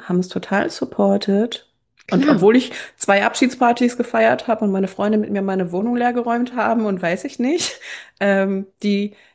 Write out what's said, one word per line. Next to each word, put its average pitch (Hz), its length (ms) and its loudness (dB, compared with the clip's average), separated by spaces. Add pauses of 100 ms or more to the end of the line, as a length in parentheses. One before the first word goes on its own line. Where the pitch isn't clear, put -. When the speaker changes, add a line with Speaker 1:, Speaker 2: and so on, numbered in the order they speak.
Speaker 1:
haben 180 120 0
es 180 100 -2
total 196 400 -2
supported. 202 1000 0 (440)
Und 277 140 4
Speaker 2:
Klar. 302 40 2
Speaker 1:
obwohl 214 280 6
ich 254 140 0 (260)
zwei 202 280 2
Abschiedspartys 240 720 2
gefeiert 233 500 0
hab 226 140 0
und 208 100 0
meine 190 180 0
Freunde 208 280 -2
mit 214 140 -2
mir 202 120 -2
meine 190 280 -2
Wohnung 214 260 -2
leergeräumt 240 580 -2
haben 226 300 0
und 196 160 -2
weiß 175 240 -2
ich - 140 -10
nicht, 285 400 -2 (400)
ähm, 196 480 0 (160)
die 202 320 0 (200)